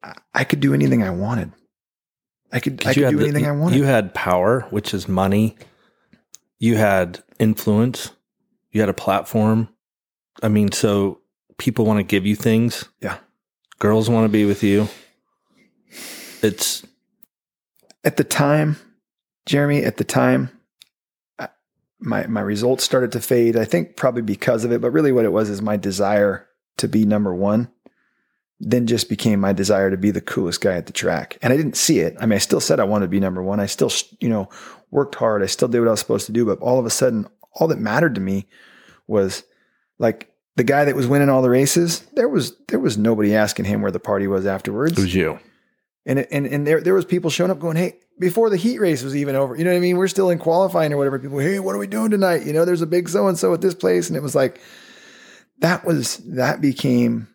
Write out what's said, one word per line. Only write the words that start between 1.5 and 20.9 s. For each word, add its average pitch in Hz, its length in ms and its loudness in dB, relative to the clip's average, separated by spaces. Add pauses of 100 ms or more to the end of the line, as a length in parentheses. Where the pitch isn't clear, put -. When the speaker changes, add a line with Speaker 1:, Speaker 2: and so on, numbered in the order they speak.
Speaker 1:
I 123 100 -4
could, 135 200 -6
Speaker 2:
'Cause - 80 -2
Speaker 1:
I - 20 0
Speaker 2:
you 131 40 2
Speaker 1:
could 143 100 2
Speaker 2:
had 135 60 2
Speaker 1:
do 151 80 0
Speaker 2:
the, - 60 2
Speaker 1:
anything 147 200 0
Speaker 2:
you, 147 60 -2
Speaker 1:
I - 40 -2
wanted. 147 220 0
Speaker 2:
you 139 80 4
had 113 300 2
power, 95 560 0
which 104 240 -4
is 92 140 -6
money. 98 480 2 (1000)
You 113 180 2
had 95 460 2 (160)
influence. 110 720 0 (600)
You 107 100 0
had 104 80 2
a 95 60 -2
platform. 110 760 0 (760)
I 113 60 0
mean, 104 240 4
so 101 480 0 (380)
people 117 280 0
wanna 104 180 2
give 95 200 0
you 104 120 0
things. 113 480 0 (160)
Speaker 1:
Yeah. 98 180 -8 (600)
Speaker 2:
Girls 110 280 2
wanna 113 200 2
be 104 160 2
with 101 180 0
you. 104 260 2 (1500)
It's - 420 -2 (1200)
Speaker 1:
At - 120 0
the 147 80 2
time, 151 520 2 (680)
Jeremy, 143 380 2
at - 120 -2
the 107 80 -2
time, 127 460 0 (880)